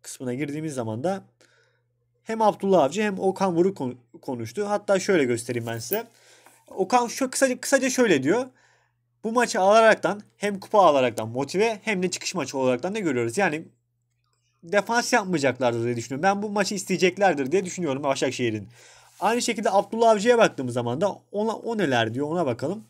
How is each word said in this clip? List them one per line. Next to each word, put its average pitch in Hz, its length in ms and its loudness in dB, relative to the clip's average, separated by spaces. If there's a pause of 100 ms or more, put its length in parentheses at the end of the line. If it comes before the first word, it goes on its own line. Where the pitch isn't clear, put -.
kısmına 127 320 -8
girdiğimiz 151 400 -6
zaman 117 300 -6
da 190 180 -4 (1000)
hem 220 200 -4
Abdullah 190 400 4
Avcı 156 200 0
hem 202 160 -2
Okan 190 380 0
Buruk 190 200 2
kon-, 123 220 -6 (240)
konuştu. 123 460 -8
Hatta 202 320 0
şöyle 180 240 2
göstereyim 120 420 -4
ben 117 120 -6
size. 214 280 -4 (640)
Okan 240 380 0
şu, 262 240 -4
kısaca, 262 300 0
kısaca 269 300 0
şöyle 202 320 4
diyor. 214 240 0 (760)
Bu 220 80 -4
maçı 233 280 0
alaraktan 208 640 4 (140)
hem 202 240 -4
kupa - 180 0
alaraktan 127 500 4
motive 180 540 -2
hem 196 200 -2
de 180 80 -2
çıkış - 240 -8
maçı 139 240 -6
olaraktan 131 360 0
ne 226 60 -4
görüyoruz? 120 380 -2
Yani 165 260 0 (1000)
defans 202 500 0
yapmayacaklardır 135 720 0
diye 120 120 -2
düşünüyorum. 135 260 -8
Ben 202 200 0
bu 214 80 -6
maçı 208 240 -2
isteyeceklerdir 180 800 0
diye 190 120 0
düşünüyorum 156 380 -6
Başakşehir'in. 127 680 -2 (520)
Aynı 226 220 0
şekilde 220 280 -2
Abdullah 220 400 2
Avcı'ya 226 280 4
baktığımız 135 360 2
zaman 120 260 -2
da 196 180 -2 (140)
ona, 214 240 -4
o 220 220 -6
neler 120 360 2
diyor 143 140 -4
ona 170 180 -2
bakalım. 151 440 -4